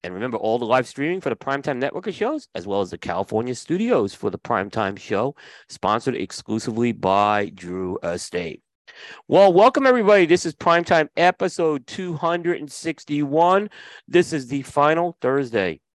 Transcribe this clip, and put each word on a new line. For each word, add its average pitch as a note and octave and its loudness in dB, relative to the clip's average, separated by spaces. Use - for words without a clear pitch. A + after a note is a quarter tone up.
And F2+ -10
remember, A2+ -8
all A2 -2
the A#2+ -4
live B2 2
streaming E3+ -6
for D3 -6
the A#2 -4
Primetime C#3 -6
Network C#3 -6
of F3 -8
shows, C#4 -6
as F2+ -10
well G2+ -2
as F2+ -4
the E2+ -12
California A2 -4
studios F3 -2
for G2+ -6
the - -10
Primetime G2+ -4
Show, A2 -4
sponsored A2 -2
exclusively A2+ -4
by G#2 2
Drew F#2 -8
Estate. F2 -6
Well, F#3+ 8
welcome, B3+ 6
everybody. G#3 6
This F3 4
is E3 -6
Primetime E3+ 2
episode E3+ 0
two F3+ -8
hundred E3+ -2
and D3 -12
sixty-one. D#3+ 0
This E3+ 2
is C3 -4
the C#3 -4
final D#3+ 0
Thursday A#2 0